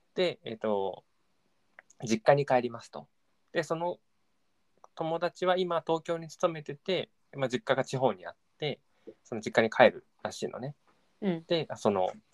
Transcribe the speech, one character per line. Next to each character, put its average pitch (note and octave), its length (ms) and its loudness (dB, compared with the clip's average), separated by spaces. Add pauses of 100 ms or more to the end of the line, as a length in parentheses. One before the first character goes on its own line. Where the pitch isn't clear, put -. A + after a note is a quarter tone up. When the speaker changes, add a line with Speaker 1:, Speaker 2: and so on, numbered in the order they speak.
(160)
Speaker 1:
で、 F3 280 0
え A#2+ 100 -8
っ G#2+ 60 -10
と、 G2 440 -2 (1000)
実 A2+ 300 4
家 - 20 4
に C#3+ 100 2
帰 B2+ 160 4
り A#2+ 80 -2
ま A#2 100 -12
す - 120 -20
と。 - 180 -16 (420)
で、 E3 120 -2
そ D#3+ 120 -6
の F3 240 -6 (920)
友 E3 260 -4
達 F3 280 -4
は F3+ 100 4
今 F3 240 0
東 E3 220 0
京 E3+ 160 -4
に E3 80 -12
勤 E3 260 -2
め D#3 80 -10
て D3 140 -10
て、 E3+ 340 -4 (220)
ま C#3 160 -2
あ、 - 20 -6
実 B2 140 -2
家 C#3 100 2
が B2+ 100 2
地 - 140 -6
方 B2+ 160 2
に F2 140 -14
あ F2 60 -12
っ - 20 -20 (240)
て、 D3 200 -6 (440)
そ - 100 -14
の A2 80 -6
実 A#2 180 0
家 A2+ 40 8
に A2 80 2
帰 A2+ 180 10
る E2+ 160 -6 (160)
ら F#2+ 100 -6
し - 120 -12
い - 60 -4
の - 100 -10
ね。 C#3 160 -8 (460)
Speaker 2:
う G3 100 0
ん。 E3 140 -4
Speaker 1:
で、 E3 220 0 (100)
そ - 120 0
の G2 240 0 (200)